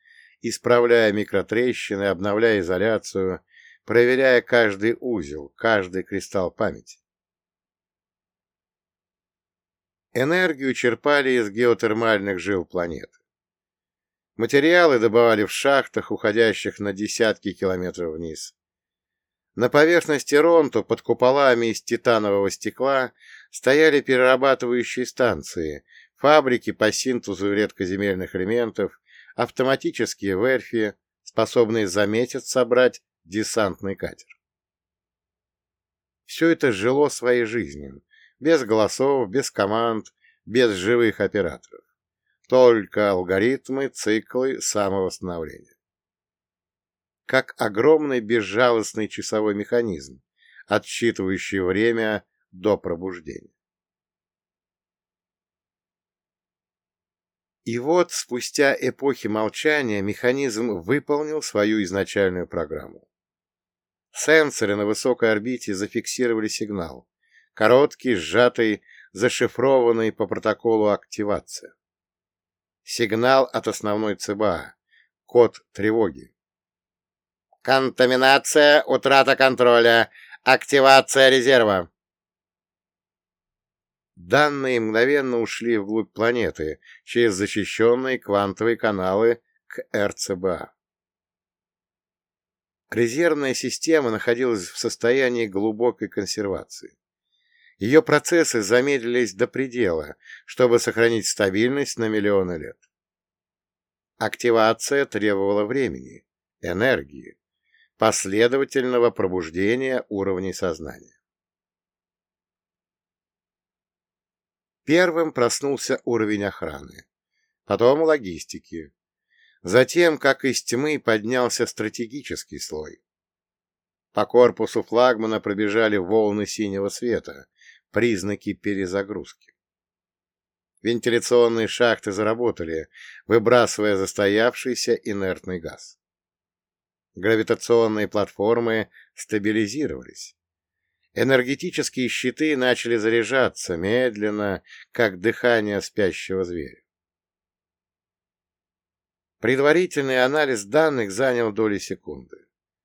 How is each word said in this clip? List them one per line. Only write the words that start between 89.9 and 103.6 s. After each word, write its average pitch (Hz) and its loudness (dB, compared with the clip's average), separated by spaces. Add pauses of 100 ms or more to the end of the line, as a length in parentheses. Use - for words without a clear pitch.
Р 101 -2
Ц - -8
Б 90 -4
А. - -14 (2250)
Резервная 139 -2
система 135 0
находилась 117 -2
в - -18
состоянии 123 0
глубокой 107 -2
консервации. - -8 (800)
Ее 135 6
процессы 147 2
замедлились 120 0
до 117 -2
предела, 107 -4 (300)
чтобы 120 2
сохранить 113 0
стабильность 117 -2
на 110 -2
миллионы 101 0
лет. - -16 (1400)